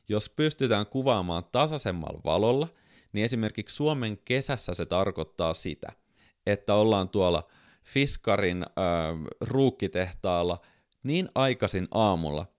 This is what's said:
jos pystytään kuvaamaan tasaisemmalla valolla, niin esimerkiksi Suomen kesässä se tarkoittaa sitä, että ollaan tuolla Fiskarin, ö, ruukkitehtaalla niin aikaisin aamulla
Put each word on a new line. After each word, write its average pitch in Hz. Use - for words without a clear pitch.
jos 104
pystytään 123
kuvaamaan 95
tasaisemmalla 120
valolla, 117
niin 104
esimerkiksi 110
Suomen 131
kesässä 127
se 85
tarkoittaa 87
sitä, -
että 104
ollaan 104
tuolla 87
Fiskarin, 101
ö, -
ruukkitehtaalla 92
niin 165
aikaisin 113
aamulla 85